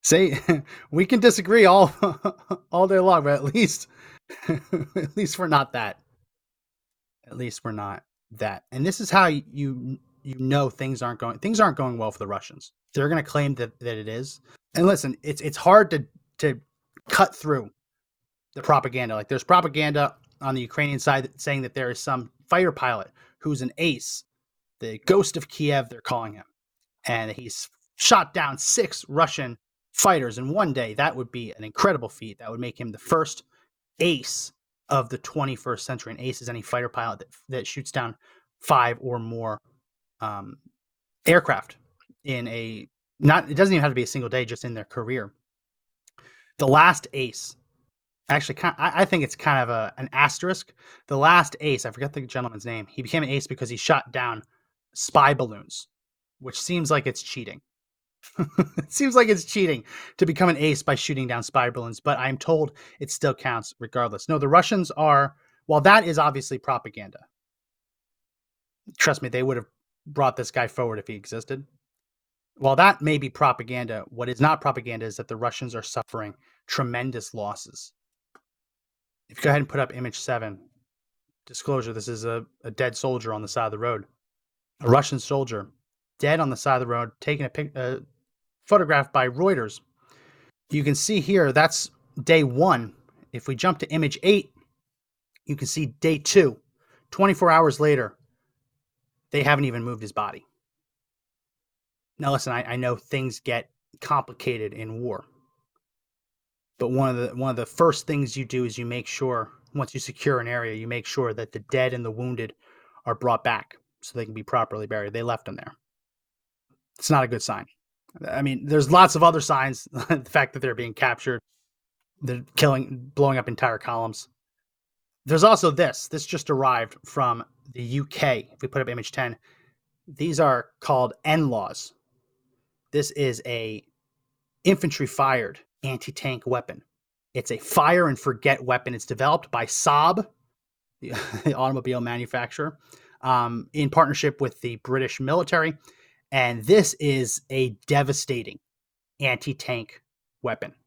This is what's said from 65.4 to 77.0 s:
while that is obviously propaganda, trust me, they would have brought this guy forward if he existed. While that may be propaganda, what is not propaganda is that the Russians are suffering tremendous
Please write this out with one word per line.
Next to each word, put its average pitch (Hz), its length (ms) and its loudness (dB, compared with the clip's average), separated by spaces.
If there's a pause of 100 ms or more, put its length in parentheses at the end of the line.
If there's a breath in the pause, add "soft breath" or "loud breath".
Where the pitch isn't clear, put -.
while 151 140 4
that 196 260 8
is 160 120 0
obviously 135 400 0
propaganda, 113 600 -6 (1800)
trust 147 240 2
me, 131 60 -6
they 123 140 -2
would 131 140 0
have 117 100 -8 (400)
brought 143 300 0
this 123 140 -6
guy 120 160 -2
forward 113 320 -4
if - 80 -12
he 113 80 -12
existed. 113 500 -12 (920)
While 135 180 4
that 196 240 6
may 151 180 0
be 139 120 -6
propaganda, 120 760 -2
what 120 200 -8
is 120 120 -4
not 151 200 4
propaganda 117 460 -4
is 107 100 -10
that - 120 -12
the 113 80 -10
Russians 120 380 -6
are 113 80 -8
suffering 110 520 -8 (320)
tremendous 123 680 -4